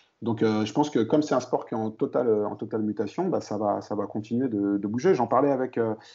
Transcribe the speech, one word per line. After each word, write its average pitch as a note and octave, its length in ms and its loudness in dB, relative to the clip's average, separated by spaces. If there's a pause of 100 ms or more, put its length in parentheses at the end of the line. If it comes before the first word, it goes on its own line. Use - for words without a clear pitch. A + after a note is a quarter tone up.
(240)
Donc, A2 180 0
euh, G#2+ 220 2
je G#2+ 80 -4
pense D3 180 2
que C3+ 100 2
comme D3 220 4
c'est D3 140 0
un B2 60 2
sport - 240 -2
qui - 100 -8
est - 20 -2
en A2 140 -2
totale, C3+ 380 0
euh, G#2 180 2
en G#2 80 -6
totale A2+ 260 -6
mutation, G#2+ 460 -2
bah, C3 140 0
ça G#2+ 160 -6
va, G2+ 240 0
ça G#2 120 -8
va G2+ 120 -4
continuer A#2 420 -4
de, G2+ 300 0
de G2+ 100 -2
bouger. C3 280 2
J'en A#2+ 120 0
parlais C3+ 240 4
avec, B2+ 260 -2
euh, A2+ 180 0 (200)